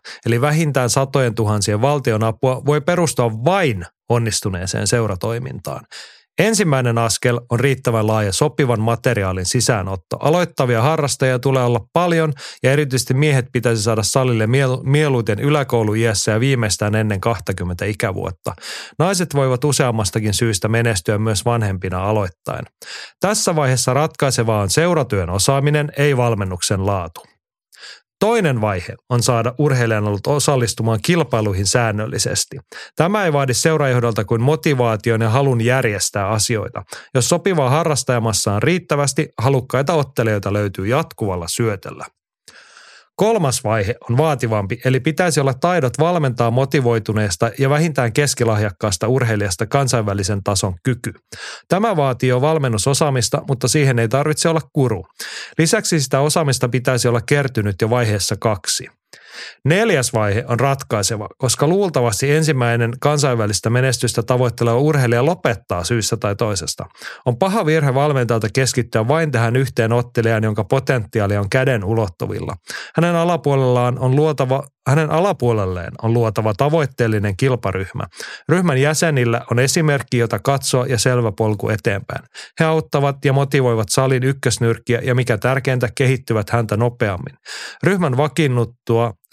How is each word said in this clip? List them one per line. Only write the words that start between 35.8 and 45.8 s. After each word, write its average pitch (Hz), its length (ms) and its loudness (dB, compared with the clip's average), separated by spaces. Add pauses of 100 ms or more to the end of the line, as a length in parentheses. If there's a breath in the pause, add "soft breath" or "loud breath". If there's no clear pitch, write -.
asioita. 107 540 -2 (300 loud breath)
Jos 127 160 0
sopivaa 170 400 2
harrastajamassa 127 840 0
on 104 100 0
riittävästi, 151 720 0
halukkaita 131 560 0
ottelijoita 107 600 0
löytyy 101 340 -4
jatkuvalla 104 600 -4
syötöllä. - 580 -6 (1080 loud breath)
Kolmas 196 480 0
vaihe 107 320 0 (140)
on 120 80 2
vaativampi, 117 680 0
eli 131 140 2
pitäisi 156 400 0
olla 135 140 0
taidot 160 460 0